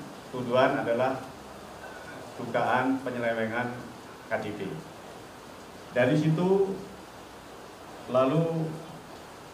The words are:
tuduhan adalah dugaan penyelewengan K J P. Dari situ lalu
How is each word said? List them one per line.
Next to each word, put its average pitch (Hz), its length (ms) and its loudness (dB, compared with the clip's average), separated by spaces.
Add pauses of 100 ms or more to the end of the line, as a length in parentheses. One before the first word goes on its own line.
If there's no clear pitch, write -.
(340)
tuduhan 123 480 4
adalah 123 480 2 (1040)
dugaan 123 640 2
penyelewengan 120 720 0 (560)
K - 120 0
J 107 60 -4 (100)
P. 80 40 -8 (1400)
Dari 123 240 6
situ 180 520 6 (1400)
lalu 156 560 4 (880)